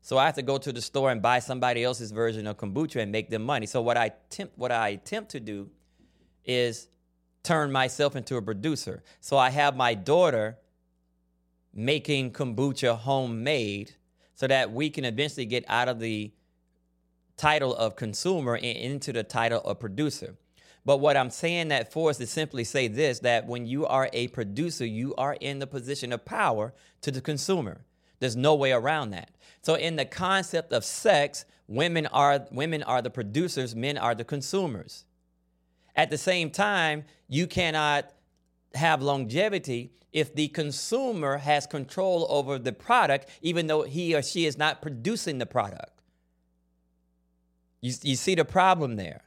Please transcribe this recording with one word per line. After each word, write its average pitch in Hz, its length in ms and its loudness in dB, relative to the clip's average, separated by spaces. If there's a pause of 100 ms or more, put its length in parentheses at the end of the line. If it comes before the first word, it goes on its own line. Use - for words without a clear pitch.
So 131 160 0
I 135 80 6
have 156 80 2
to 143 80 -4
go 135 160 0
to 131 140 -6
the 120 100 -8
store 135 300 0
and 113 100 -2
buy 120 160 4
somebody 123 460 0
else's 123 260 -2
version 110 380 -2
of 104 80 -6
kombucha 123 440 -4
and 101 120 -2
make 107 180 -2
them 110 120 -2
money. 120 240 -2
So 123 140 -2
what 117 160 2
I 117 100 4
attempt, - 520 -12
what 123 140 -2
I 113 160 2
attempt 214 440 -8
to 143 80 -10
do 101 300 -10 (760)
is 123 440 0 (560)
turn 151 260 2
myself 135 460 2
into 131 200 -4
a 117 60 -2
producer. 104 600 -4 (160)
So - 160 0
I 127 140 6
have 143 260 2
my 123 180 4
daughter 113 640 2 (1120)
making 135 600 0
kombucha 127 680 0
homemade 120 960 -2 (400)
so 131 140 -2
that 127 240 2
we 143 180 0
can 143 140 -6
eventually 131 420 -4
get 120 220 -2
out 120 200 2
of 120 120 -4
the 107 320 -4 (1040)
title 151 400 2
of 110 180 0
consumer 123 600 -2
and - 80 -6
into 131 480 -6
the 117 100 -2
title 117 380 0
of 101 180 -4
producer. 107 580 -4 (500)
But 139 120 6
what 143 180 6
I'm 127 140 4
saying 170 380 -2
that 127 240 0
for 160 200 2
is 131 60 -4
to 120 100 -6
simply 151 340 -4
say 127 240 0
this, 120 320 0
that 117 300 2
when 120 180 -6
you 139 200 -2
are 135 260 2
a 120 160 -2
producer, 123 580 -4
you 117 300 -4
are 143 240 -2
in 139 180 -6
the 139 80 -6
position 135 460 -6
of 120 120 -6
power 123 480 0 (280)
to - 100 -4
the 131 100 -6
consumer. 147 600 -2 (400)
There's 123 160 -2
no 143 180 6
way 139 160 4
around 131 400 2
that. 90 220 -10 (300)
So 160 120 2
in 165 220 -2
the 143 80 0
concept 180 680 -2
of 117 120 0
sex, 147 600 2 (220)
women 160 400 2
are, 143 460 4
women 151 320 -2
are 123 180 0
the 120 80 -4
producers, 127 640 -2
men 131 240 -2
are 117 160 2
the 113 100 -6
consumers. 143 840 -4 (880)
At 156 140 2
the 147 80 -2
same 175 320 0
time, 165 540 0 (240)
you 165 200 0
cannot 156 600 2 (680)
have 151 280 4
longevity 139 880 -2 (220)
if 151 240 -2
the 151 120 2
consumer 156 920 -2
has 143 280 2
control 170 640 -2
over 139 300 0
the 120 120 -4
product, 151 560 2 (140)
even 170 240 0
though 156 160 2
he 165 320 -2
or 147 80 2
she 165 240 0
is 143 100 0
not 151 260 0
producing 147 560 -4
the 120 80 -2
product. - 540 -4 (1800)
You, 123 120 -6 (100)
you 135 120 0
see 185 220 0
the 165 80 4
problem 180 500 4
there. 95 320 -8